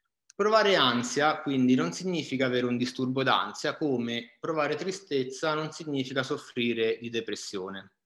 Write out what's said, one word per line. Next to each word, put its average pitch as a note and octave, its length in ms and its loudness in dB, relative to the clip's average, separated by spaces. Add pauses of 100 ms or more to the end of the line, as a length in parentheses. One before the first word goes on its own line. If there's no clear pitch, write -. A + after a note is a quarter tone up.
(340)
Provare G#3+ 400 4
ansia, C3+ 680 2
quindi, B2+ 340 4
non E3 160 2
significa D3 540 -2
avere B2 200 2
un B2 100 0
disturbo B2+ 460 -2
d'ansia, A2 540 0
come A#2+ 640 -2
provare D3+ 340 -2
tristezza D3+ 800 -4
non D#3 160 -4
significa C#3+ 540 -4
soffrire A#2 760 -2
di A#2+ 80 -10
depressione. G2 840 -8 (140)